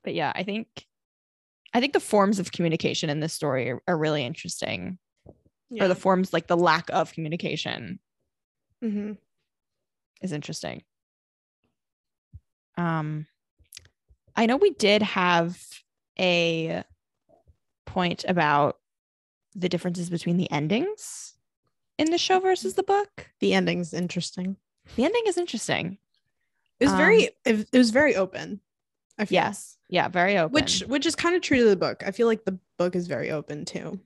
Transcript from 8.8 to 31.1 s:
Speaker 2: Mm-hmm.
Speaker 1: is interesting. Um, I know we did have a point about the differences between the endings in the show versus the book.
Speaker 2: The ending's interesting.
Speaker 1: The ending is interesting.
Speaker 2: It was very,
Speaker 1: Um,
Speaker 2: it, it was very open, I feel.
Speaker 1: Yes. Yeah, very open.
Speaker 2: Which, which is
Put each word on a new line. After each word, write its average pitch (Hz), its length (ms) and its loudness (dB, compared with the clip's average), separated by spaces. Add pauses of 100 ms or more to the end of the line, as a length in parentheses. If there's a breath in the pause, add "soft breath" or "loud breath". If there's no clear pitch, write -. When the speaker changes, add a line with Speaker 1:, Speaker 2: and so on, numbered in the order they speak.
Speaker 2:
Mm-hmm. 208 320 -6 (1080)
Speaker 1:
is 185 100 -8
interesting. 147 520 -10 (1900)
Um, 156 500 -2 (1120)
I 226 100 2
know 247 100 2
we 392 140 4
did 208 320 4
have 180 580 0 (580)
a 170 680 0 (1000)
point 180 420 -2
about 147 480 2 (800)
the 180 120 -2
differences 175 420 -4
between 175 260 -2
the 180 160 0
endings 214 840 -4 (640)
in 311 140 2
the 339 60 2
show 370 200 2
versus 370 360 0
the 381 100 0
book. 403 460 -2 (100)
Speaker 2:
The 196 120 2
ending's 175 400 0
interesting. 180 640 -6 (380)
Speaker 1:
The 233 100 0
ending 453 220 0
is 359 100 0
interesting. 196 640 -4 (800)
Speaker 2:
It 240 60 4
was 190 100 4
very, 339 320 6
Speaker 1:
Um, - 60 -8 (140)
Speaker 2:
it, 220 260 0
it 254 60 6
was 240 120 6
very 277 240 4
open, 185 460 -4 (580)
I 214 60 0
feel. 190 100 -2
Speaker 1:
Yes. - 420 0 (120)
Yeah, 180 180 2
very 180 320 2
open. 160 160 0
Speaker 2:
Which, - 320 2
which 277 180 0
is 330 120 0